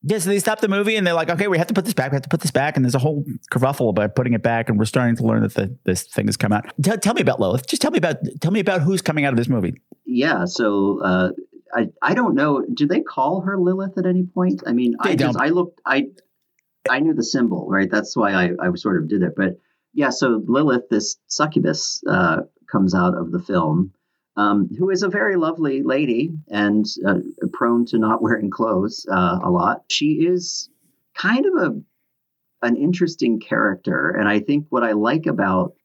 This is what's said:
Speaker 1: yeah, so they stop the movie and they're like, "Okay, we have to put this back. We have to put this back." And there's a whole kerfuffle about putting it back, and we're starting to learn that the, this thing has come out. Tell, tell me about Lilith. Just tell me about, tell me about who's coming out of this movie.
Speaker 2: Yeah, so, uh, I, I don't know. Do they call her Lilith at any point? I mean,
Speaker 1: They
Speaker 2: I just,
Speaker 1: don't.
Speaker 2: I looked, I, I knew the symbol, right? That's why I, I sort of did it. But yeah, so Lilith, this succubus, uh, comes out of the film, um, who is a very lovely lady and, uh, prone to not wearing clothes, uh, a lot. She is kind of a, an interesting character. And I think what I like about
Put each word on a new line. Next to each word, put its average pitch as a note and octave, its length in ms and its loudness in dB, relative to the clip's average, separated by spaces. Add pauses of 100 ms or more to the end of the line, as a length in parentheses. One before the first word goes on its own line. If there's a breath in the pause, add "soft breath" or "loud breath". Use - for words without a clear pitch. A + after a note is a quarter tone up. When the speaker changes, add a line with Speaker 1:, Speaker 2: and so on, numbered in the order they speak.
Speaker 1:
yeah, E3+ 160 0
so F3+ 120 -2
they G3+ 80 2
stop G#3+ 220 0
the G#3+ 80 0
movie G3+ 280 2
and G3 100 2
they're F3 80 2
like, E3 140 0
"Okay, F3 200 2
we F3+ 100 2
have E3+ 80 2
to A3+ 80 -4
put F#3+ 100 2
this G#3 80 -4
back. C3+ 200 -2
We C#3+ 40 0
have C3+ 60 -2
to - 80 -8
put E3 100 0
this D#3+ 100 -2
back." D3 260 0
And C3+ 80 4
there's A#2+ 100 0
a C3+ 40 2
whole D3 240 0 (300)
kerfuffle C3 380 2
about G#2 260 0
putting B2 160 2
it A2+ 100 0
back, A#2 280 0
and G#2+ 80 2
we're A2 80 2
starting A#2+ 300 2
to B2 60 -4
learn A2+ 200 2
that G#2 100 0
the, G#2 320 -4
this F#2 200 0
thing - 220 -4
has G#2 120 -2
come A2 120 0
out. G#2 140 0 (180)
Tell, G3+ 140 2
tell G#3 160 0
me D4 80 0
about D3 200 2
Lilith. G2+ 260 0
Just - 160 -4
tell D4+ 80 2
me D#4+ 80 2
about, D#3+ 180 0 (240)
tell D#3+ 120 0
me G#3+ 80 2
about F#3 200 0
who's F3 220 2
coming D3+ 240 0
out C#3 80 0
of - 20 4
this A#2 140 0
movie. F#2+ 240 0 (320)
Speaker 2:
Yeah, D#3 400 0
so, G2+ 560 0
uh, F#2 280 2 (440)
I, A#2 140 0 (120)
I E3 140 0
don't A3 200 0
know. C#3 380 2
Do D3 140 0
they F#3 160 2
call F3+ 400 -2
her G3 180 -2
Lilith F#3+ 380 -2
at F#3 80 0
any F#3 180 2
point? F3+ 420 -2
I A#2+ 60 -2
mean, A#2+ 220 2 (100)
Speaker 1:
They - 60 2
Speaker 2:
I - 60 2
just, B2+ 220 2
Speaker 1:
don't. B2 80 0
Speaker 2:
I D3+ 40 0
looked, F3 340 -2
I, C3+ 220 0 (840)
I B2+ 120 2
knew D#3+ 120 2
the A#2+ 100 -2
symbol, G2 460 -2
right? F#2+ 220 0
That's G#2 260 -2
why G#2 160 2
I, F2+ 180 2 (100)
I F2+ 160 0
sort F#2+ 240 -2
of D#2 100 -4
did G2+ 120 0
it. E2+ 140 -2
But F#2 220 -2 (340)
yeah, C#3 160 0
so A#2+ 380 0
Lilith, B2+ 420 2
this - 300 -2 (100)
succubus, - 800 -2
uh, E2 320 2 (260)
comes F#2 280 2
out F2+ 200 2
of E2+ 160 -6
the F2+ 100 -4
film, F2+ 520 0 (420)
um, G2+ 440 2
who F#3 100 0
is F#3 140 0
a G3 80 0
very G3+ 260 0
lovely D#3 460 -2
lady C3+ 500 0 (180)
and, G#2 360 2 (200)
uh, G2 100 2 (360)
prone A#2+ 320 2
to A#2 140 -2
not A2 240 0
wearing G#2+ 280 0
clothes, G#2 600 -2
uh, F2+ 320 2
a F2+ 60 0
lot. F2+ 400 0
She D#3 360 0
is F3 440 -4 (440)
kind A#3 300 0
of G4 80 2 (1120)
a, A#2+ 40 0
an A#2+ 120 2
interesting D#3 600 0
character. G2 680 -2
And G2+ 180 0
I G#2 140 2
think C#3+ 300 -2
what A#2+ 140 0
I A2+ 80 0
like A#2 340 0
about F#2+ 480 0 (100)